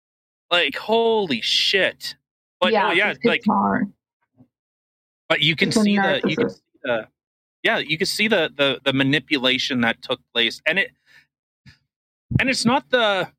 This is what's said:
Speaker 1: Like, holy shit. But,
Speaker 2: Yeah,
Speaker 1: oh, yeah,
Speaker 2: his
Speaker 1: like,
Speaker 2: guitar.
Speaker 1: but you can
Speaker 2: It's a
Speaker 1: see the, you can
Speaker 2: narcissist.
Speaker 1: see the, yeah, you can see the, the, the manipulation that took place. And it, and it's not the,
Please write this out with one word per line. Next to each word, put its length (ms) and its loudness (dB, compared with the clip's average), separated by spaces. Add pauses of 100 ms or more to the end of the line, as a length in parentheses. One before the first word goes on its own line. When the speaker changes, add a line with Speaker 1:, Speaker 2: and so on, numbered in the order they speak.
(500)
Speaker 1:
Like, 280 0
holy 640 0
shit. 760 -2 (460)
But, 100 2
Speaker 2:
Yeah, 180 2
Speaker 1:
oh, 40 0
yeah, 160 2
Speaker 2:
his 160 -8
Speaker 1:
like, 160 2
Speaker 2:
guitar. 420 0 (1500)
Speaker 1:
but 120 2
you 140 2
can 140 0
Speaker 2:
It's 80 0
a 40 4
Speaker 1:
see 160 2
the, 280 0
you 100 -2
can 120 0
Speaker 2:
narcissist. 80 -8
Speaker 1:
see 60 -20 (220)
the, 240 -4 (560)
yeah, 160 0
you 180 -4
can 100 -2
see 200 -2
the, 280 2
the, 280 0
the 100 0
manipulation 880 0
that 200 0
took 200 -8 (120)
place. 320 -2
And 140 0
it, 120 -4 (1500)
and 100 0
it's 160 -2
not 240 2
the, 500 2